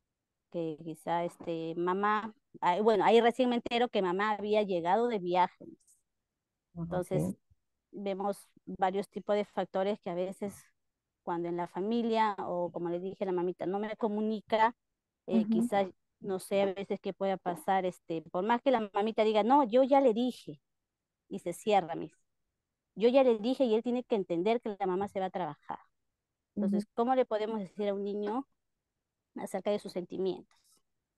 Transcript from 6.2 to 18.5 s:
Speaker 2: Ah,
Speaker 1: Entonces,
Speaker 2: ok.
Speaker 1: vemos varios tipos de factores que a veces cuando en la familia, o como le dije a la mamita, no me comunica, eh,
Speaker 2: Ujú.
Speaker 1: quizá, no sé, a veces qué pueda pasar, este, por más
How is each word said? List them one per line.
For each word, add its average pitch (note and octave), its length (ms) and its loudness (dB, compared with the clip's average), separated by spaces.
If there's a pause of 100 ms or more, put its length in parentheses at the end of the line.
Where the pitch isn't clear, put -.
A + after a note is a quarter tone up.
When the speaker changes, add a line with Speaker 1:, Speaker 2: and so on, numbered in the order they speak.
Speaker 2:
Ah, E3+ 100 -6
Speaker 1:
Entonces, F3 440 -2
Speaker 2:
ok. G#3 60 -8 (560)
Speaker 1:
vemos G3 560 -4 (180)
varios F#3+ 440 -2
tipos G#3 260 -2
de G#3 80 2
factores G3 560 -2
que G3 100 -8
a F3 40 -4
veces F#3+ 400 -6 (720)
cuando E3+ 240 -4
en E3+ 80 -2
la E3+ 120 -4
familia, A3 720 0
o F3 320 -4
como E3+ 180 -6
le F3 100 -2
dije F#3+ 240 -6
a - 20 -4
la F#3+ 60 0
mamita, F3 340 -2
no F#3+ 140 -2
me G#3+ 160 -6
comunica, A3 800 0 (500)
eh, A3+ 200 2
Speaker 2:
Ujú. - 20 -10
Speaker 1:
quizá, A3 380 2 (340)
no G3 200 -4
sé, G3 220 0
a G3 120 2
veces G3 260 -6
qué F#3+ 140 -6
pueda G3 240 -2
pasar, F3+ 480 0
este, E3 360 -6
por F#3 220 -4
más A#3+ 180 2